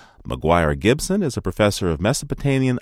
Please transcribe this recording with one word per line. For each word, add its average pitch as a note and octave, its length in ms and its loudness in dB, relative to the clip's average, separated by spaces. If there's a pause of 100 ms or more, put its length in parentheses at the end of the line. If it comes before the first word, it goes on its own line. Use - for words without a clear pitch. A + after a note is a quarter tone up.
(280)
McGuire D#2 500 2
Gibson D3 460 0
is C#3 140 -4
a G2+ 40 -6
professor G2+ 460 0
of D#2+ 140 -2
Mesopotamian C3 800 -2